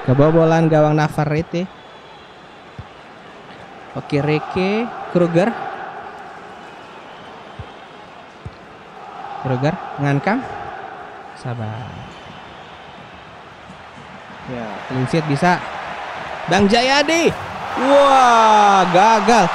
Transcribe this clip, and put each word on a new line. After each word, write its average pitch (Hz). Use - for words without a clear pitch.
Kebobolan 160
gawang 151
Navarrete. 151
Oke, 143
Reke, 185
Kruger. 170
Kruger, 131
Ngankam. 143
Sabar. 110
Ya, 120
clean 127
sheet 156
bisa. 175
Bang 196
Jayadi. 277
Wah, 233
gagal. 208